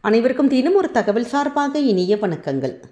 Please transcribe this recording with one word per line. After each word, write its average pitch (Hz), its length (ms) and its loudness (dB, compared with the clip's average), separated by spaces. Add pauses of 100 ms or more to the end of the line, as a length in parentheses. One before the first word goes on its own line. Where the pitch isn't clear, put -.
அனைவருக்கும் 254 460 2
தினம் 277 260 2
ஒரு 370 160 2
தகவல் 226 340 0
சார்பாக 285 540 -2
இனிய 202 360 2
வணக்கங்கள். 151 580 -4 (180)